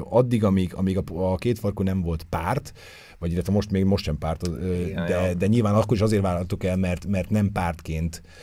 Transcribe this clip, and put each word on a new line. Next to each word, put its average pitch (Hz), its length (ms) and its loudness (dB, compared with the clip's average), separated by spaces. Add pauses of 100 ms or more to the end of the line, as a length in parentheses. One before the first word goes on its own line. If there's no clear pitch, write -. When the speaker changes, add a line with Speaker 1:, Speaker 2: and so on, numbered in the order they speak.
Speaker 1:
addig, 120 340 4
amíg, 95 320 2
amíg 95 220 0
a, 92 340 -2
a 92 40 2
Két 120 240 -2
Farkú 98 240 -2
nem 95 180 0
volt 82 220 -2
párt, - 500 -4 (460)
vagy 85 120 -2
illetve 87 220 0
most 101 180 0
még, 95 120 2
most 98 200 2
sem 76 140 -2
párt, 80 300 -4
ö, 87 260 -4 (120)
Speaker 2:
Igen, 85 200 -4
Speaker 1:
de, 87 40 -2 (180)
Speaker 2:
ja. 90 60 0
Speaker 1:
de 92 140 0
nyilván 107 280 4
akkor 110 200 4
is 95 60 0
azért 107 200 4
vállaltuk 90 420 -2
el, 92 140 0
mert, 90 300 0
mert 95 220 -2
nem 101 220 2
pártként, 82 680 -4 (220)